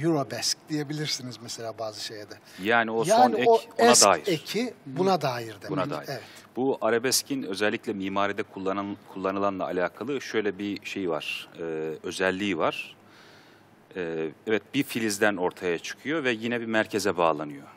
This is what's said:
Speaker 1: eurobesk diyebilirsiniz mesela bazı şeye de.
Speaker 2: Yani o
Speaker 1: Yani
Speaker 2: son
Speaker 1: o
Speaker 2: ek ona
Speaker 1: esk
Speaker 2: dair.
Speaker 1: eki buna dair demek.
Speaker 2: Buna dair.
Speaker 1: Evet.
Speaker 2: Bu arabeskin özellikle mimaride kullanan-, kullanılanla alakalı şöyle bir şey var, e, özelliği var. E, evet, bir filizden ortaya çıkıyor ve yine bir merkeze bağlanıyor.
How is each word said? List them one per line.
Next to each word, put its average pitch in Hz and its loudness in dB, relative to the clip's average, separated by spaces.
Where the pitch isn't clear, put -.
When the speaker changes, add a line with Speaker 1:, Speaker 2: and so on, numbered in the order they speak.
Speaker 1:
eurobesk 143 0
diyebilirsiniz 147 -4
mesela 113 -10
bazı 110 -8
şeye 107 -12
de. - -16
Speaker 2:
Yani 113 2
o 113 0
Speaker 1:
Yani 233 6
Speaker 2:
son 240 2
Speaker 1:
o 226 8
Speaker 2:
ek - -2
ona 233 8
Speaker 1:
esk - 8
Speaker 2:
dair. 95 6
Speaker 1:
eki 202 -2
buna 175 2
dair 120 -2
demek. - -12
Speaker 2:
Buna 92 -2
dair. 80 -6
Speaker 1:
Evet. 131 -8
Speaker 2:
Bu 131 2
arabeskin 117 0
özellikle 104 -2
mimaride 98 -2
kullanan-, 101 -4
kullanılanla 95 -2
alakalı 90 -2
şöyle 104 -2
bir 101 -6
şey 95 -4
var, - -4
e, - -8
özelliği 92 0
var. - -4
E, 82 -4
evet, 107 0
bir 139 0
filizden 107 0
ortaya 87 0
çıkıyor 151 -6
ve 127 2
yine 117 -2
bir 117 -6
merkeze 107 0
bağlanıyor. 76 2